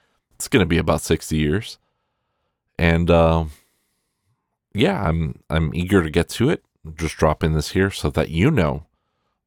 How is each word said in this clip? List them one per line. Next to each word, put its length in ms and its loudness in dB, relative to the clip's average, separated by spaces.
it's 120 -12
gonna 200 2
be 120 0
about 220 0
sixty 380 -2
years. 400 -2
And, 320 2
uh, 340 4
yeah, 300 0
I'm, 380 -2
I'm 240 -2
eager 280 2
to 80 -4
get 200 0
to 180 0
it. 140 -2
Just 220 -8
drop 280 0
in 80 0
this 200 -4
here 180 2
so 200 -6
that 200 -2
you 200 2
know 360 -2